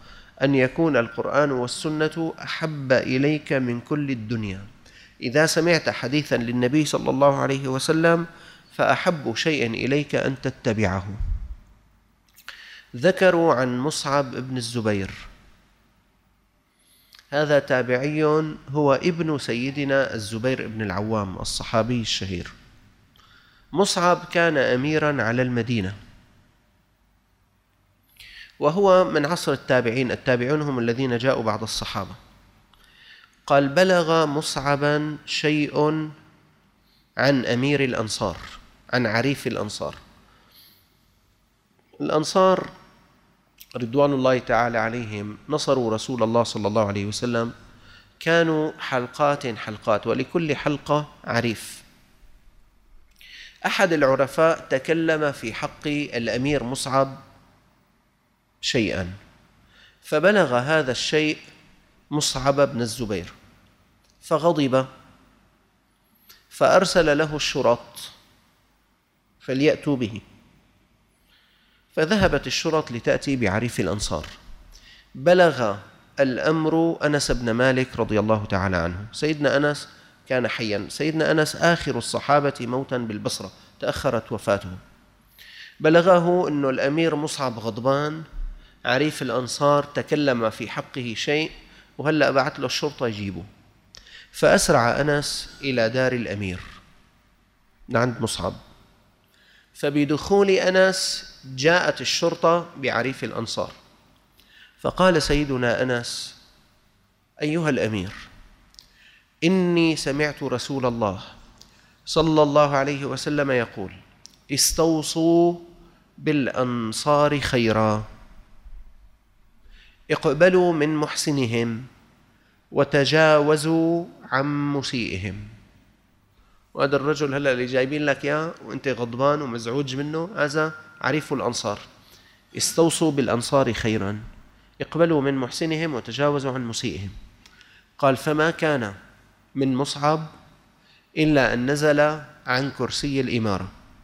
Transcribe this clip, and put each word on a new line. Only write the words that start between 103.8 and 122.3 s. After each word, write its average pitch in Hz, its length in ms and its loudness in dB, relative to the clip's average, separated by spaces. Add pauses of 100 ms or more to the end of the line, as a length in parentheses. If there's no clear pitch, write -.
فقال 175 420 4
سيدنا 135 640 0
أنس: 120 520 -4 (1040)
أيها 151 280 0
الأمير، 107 420 -2 (1300)
إني 170 520 2
سمعت 143 480 -4
رسول 127 420 -4
الله 113 360 -2 (840)
صلى 156 380 4
الله 143 320 4
عليه 139 300 -2
وسلم 139 460 -2
يقول: 113 400 -2 (600)
'استوصوا 165 1040 2 (640)
بالأنصار 143 1200 0
خيراً، 110 640 2 (2000)
اقبلوا 175 640 4
من 156 220 2
محسنهم 123 920 -2 (840)